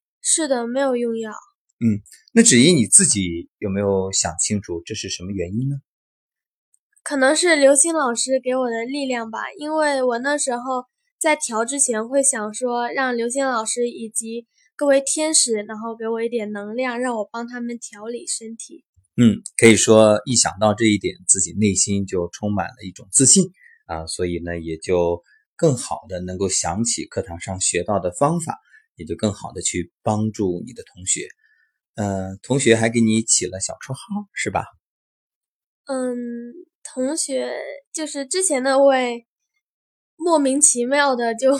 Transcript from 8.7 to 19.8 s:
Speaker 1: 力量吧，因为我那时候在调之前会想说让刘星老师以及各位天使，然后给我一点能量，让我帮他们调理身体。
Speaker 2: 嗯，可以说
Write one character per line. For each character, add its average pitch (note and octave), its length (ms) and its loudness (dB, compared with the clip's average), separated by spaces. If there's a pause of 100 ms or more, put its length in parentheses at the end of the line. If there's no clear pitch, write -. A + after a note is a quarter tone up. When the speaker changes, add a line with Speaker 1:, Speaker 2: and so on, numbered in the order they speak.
Speaker 1:
力 C#4 200 -4
量 A#3 260 -4
吧， A3 80 -8 (180)
因 D4+ 160 -6
为 D4 300 2
我 A#3+ 160 2
那 C#4+ 180 0
时 B3+ 180 -2
候 B3+ 300 -4 (340)
在 D4+ 160 2
调 A#3 300 -2
之 C#4 140 -4
前 A3+ 280 0
会 C4 140 2
想 G#3+ 320 -2
说 A#3+ 380 -4
让 B3+ 260 -2
刘 A#3 100 -2
星 C4+ 200 -2
老 A3+ 180 -2
师 A#3+ 240 -2
以 A3+ 180 -10
及 A3+ 380 -8 (300)
各 D4 100 -2
位 C#4 160 4
天 D#4 320 -2
使， A#3+ 220 2 (120)
然 G#3+ 120 -10
后 A3+ 160 -8
给 A3+ 120 -8
我 A3+ 160 -4
一 A#3 60 -2
点 G#3+ 220 -4
能 G#3 240 -8
量， B3 240 -4
让 B3 180 -4
我 G3+ 80 -4
帮 A#3 220 -8
他 B3 120 -12
们 A#3+ 200 -8
调 G#3 260 -16
理 A#3+ 220 -10
身 A3+ 280 -8
体。 - 300 -20 (320)
Speaker 2:
嗯， A2 240 4 (160)
可 A#2 100 8
以 A2 80 10
说 G#2+ 500 6